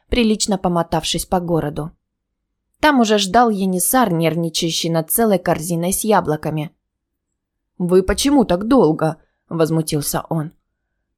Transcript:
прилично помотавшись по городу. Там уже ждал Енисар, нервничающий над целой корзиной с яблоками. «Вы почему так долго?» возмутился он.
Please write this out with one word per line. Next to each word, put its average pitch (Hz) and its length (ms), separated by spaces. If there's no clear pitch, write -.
прилично 214 500
помотавшись 170 680
по 185 160
городу. 156 520
Там 285 200
уже 214 180
ждал 202 300
Енисар, 190 640
нервничающий 165 760
над 165 200
целой 220 280
корзиной 170 540
с - 120
яблоками. 156 680
«Вы 185 240
почему 240 420
так 180 220
долго?» 160 520
возмутился 160 800
он. 160 240